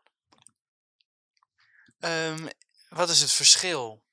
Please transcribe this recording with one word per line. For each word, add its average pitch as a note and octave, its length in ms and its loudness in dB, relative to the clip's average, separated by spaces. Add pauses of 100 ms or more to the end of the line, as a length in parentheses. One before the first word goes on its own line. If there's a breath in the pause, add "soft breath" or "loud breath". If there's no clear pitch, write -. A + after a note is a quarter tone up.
(2000)
ehm, D#3+ 460 -6 (420)
wat E3+ 220 -2
is D#3+ 100 4
het D3 120 0
verschil? C3+ 800 2